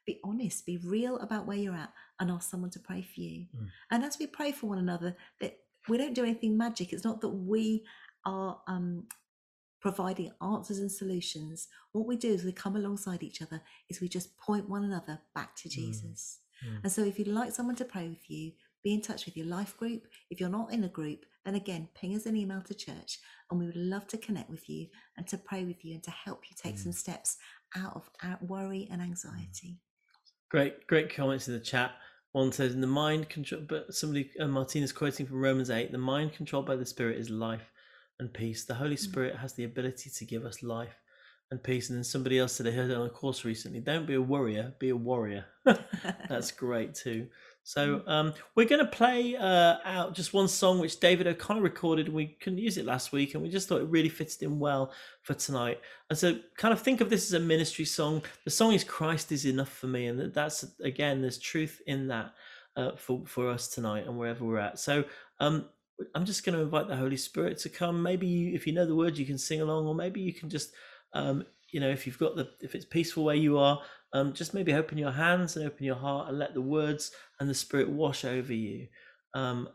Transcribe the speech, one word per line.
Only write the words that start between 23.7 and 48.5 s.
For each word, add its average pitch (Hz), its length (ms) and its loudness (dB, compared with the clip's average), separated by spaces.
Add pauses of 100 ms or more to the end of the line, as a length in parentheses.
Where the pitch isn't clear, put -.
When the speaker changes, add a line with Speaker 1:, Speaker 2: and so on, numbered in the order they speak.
Speaker 1:
love 190 320 -4
to 220 100 -8
connect 208 300 -6
with 160 220 -14
you 160 180 -8 (280)
and 175 120 -10
to 190 80 -6
pray 185 280 -6
with 175 200 -8
you 160 100 -10
and 160 100 -14
to 170 60 -12
help - 400 -14
you 185 80 -20
take 101 200 -10
some 98 140 -6
Speaker 2:
Mm. - 40 -6
Speaker 1:
steps - 400 -6 (380)
out 185 220 -6
of, - 140 -16 (120)
out 180 200 -6
worry 190 480 -6
and 180 120 -4
anxiety. - 800 -10 (680)
Speaker 2:
Great, - 380 2
great 156 280 4
comments 135 340 0
in 123 60 -4
the 113 60 -4
chat. 123 340 0 (380)
One 131 200 4
says, 127 220 2
"In 131 60 0
the 131 60 2
mind 151 420 2
control," 156 340 -6
but 156 320 -6
somebody, 143 440 -2
uh, 151 100 0
Martina's 135 440 0
quoting 143 340 -2
from 131 140 -4
Romans 131 300 4
eight, 117 220 0
"The 127 60 -4
mind 143 340 0
controlled 143 340 -4
by 135 100 0
the 127 100 -2
Spirit 117 320 -2
is 113 120 -6
life 110 400 -4 (480)
and 123 140 -8
peace. 113 320 -6
The 120 120 -6
Holy 143 200 -2
Speaker 1:
Mm. - 40 -4
Speaker 2:
Spirit 135 360 -2
has 131 180 -8
the 120 100 -4
ability 127 460 -6
to - 140 -10
give 113 200 -6
us 113 180 -10
life 117 380 -6 (500)
and 127 120 -8
peace." 123 280 0
And 123 60 -2
then 123 80 -2
somebody 131 340 2
else 123 140 4
said, 117 140 -2
I 113 60 2
heard 127 180 2
it 123 60 2
on 120 100 0
a 120 40 -4
course 131 340 -4
recently, 113 360 -4
"Don't 147 260 0
be 139 80 0
a 131 80 4
worrier, 127 560 0
be 131 120 0
a 120 60 4
warrior." 117 500 0 (180)
<laughs> - 640 4
That's 120 220 -2
Speaker 1:
<laughs> - 140 -8
Speaker 2:
great 120 300 0
too. 117 340 -6 (380)
So, 143 340 0
Speaker 1:
Mm. - 80 -12
Speaker 2:
um, 156 260 4 (200)